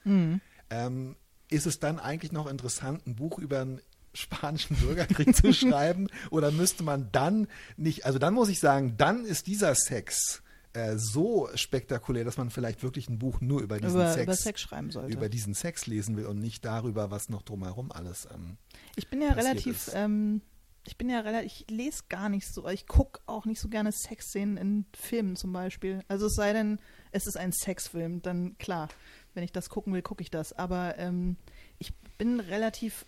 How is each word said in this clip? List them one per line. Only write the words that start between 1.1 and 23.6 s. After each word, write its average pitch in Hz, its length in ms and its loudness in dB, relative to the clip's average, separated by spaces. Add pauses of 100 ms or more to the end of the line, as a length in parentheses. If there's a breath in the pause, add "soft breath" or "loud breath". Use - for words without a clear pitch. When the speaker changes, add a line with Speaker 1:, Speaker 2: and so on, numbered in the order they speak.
Speaker 2:
ist 147 160 2
es 160 140 0
dann 156 200 0
eigentlich 156 320 -6
noch 156 160 -2
interessant, 135 600 -4
ein 123 80 -4
Buch 156 240 -4
über 139 220 0
einen 131 200 -6 (320)
spanischen - 640 -4
Bürgerkrieg 170 580 4
zu 254 180 10
Speaker 1:
<laughs> - 0 -
Speaker 2:
schreiben? 180 540 4 (220 loud breath)
Oder 147 220 4
müsste 170 320 2
man 139 280 -2
dann 185 360 4 (300 loud breath)
nicht, 156 280 0
also 135 140 2
dann 170 160 4
muss 233 140 6
ich 190 100 0
sagen, 139 380 6
dann 202 280 4
ist 196 220 -2
dieser 196 260 4
Sex, - 680 0 (300 soft breath)
äh, 110 240 0
so 139 580 2
spektakulär, 123 680 -2
dass 120 120 -4
man 123 140 -2
vielleicht 117 320 -4
wirklich 127 260 -4
ein 120 100 -2
Buch 123 220 -2
nur 135 200 2
über 104 180 -2
diesen 180 160 2
Speaker 1:
Über, 175 180 6
Speaker 2:
Sex, 160 100 2
Speaker 1:
über 185 120 2
Sex 202 260 -2
schreiben - 300 -8
sollte. - 220 -6
Speaker 2:
über 107 160 -2
diesen 104 260 -2
Sex - 320 -4
lesen 107 300 -2
will 107 100 -4
und 104 120 -4
nicht 110 260 -6
darüber, 110 440 -2
was 101 200 -6
noch 107 120 -6
drumherum 98 500 -8
alles, 87 400 -10
ähm, 85 260 -12 (380 loud breath)
Speaker 1:
Ich - 140 -8
bin 262 120 -4
ja 294 80 4
Speaker 2:
passiert 240 160 4
Speaker 1:
relativ, 254 420 0
Speaker 2:
ist. - 80 -6
Speaker 1:
ähm, 214 460 0 (420)
ich - 140 -16
bin 240 120 -4
ja 247 120 0
rela-, 220 220 -2
ich - 260 -12
lese 240 400 -4
gar 196 200 -2
nicht 202 240 -2
so, - 140 -8
ich 190 200 -4
guck - 400 4
auch 220 180 -6
nicht 220 140 -4
so 214 100 -6